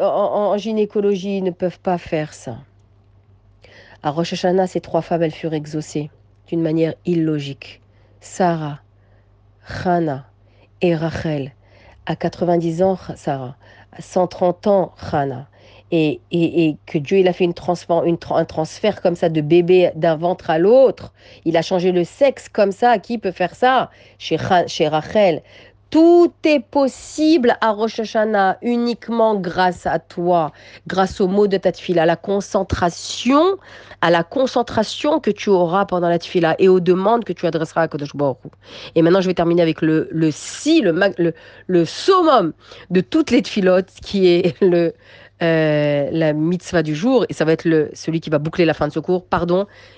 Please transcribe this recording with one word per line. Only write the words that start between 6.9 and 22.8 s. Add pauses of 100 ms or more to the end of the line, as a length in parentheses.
illogique. (400)
Sarah, (1040)
Hannah (540)
et
Rachel. (540)
À
quatre-vingt-dix
ans, (200)
Sarah. (340)
À
cent
trente
ans, (180)
Hannah. (420)
Et, (100)
et,
et (100)
que
Dieu,
il
a
fait
une
transfor-,
une
tra-,
un
transfert
comme
ça
de
bébé
d'un
ventre
à
l'autre. (320)
Il
a
changé
le
sexe
comme
ça.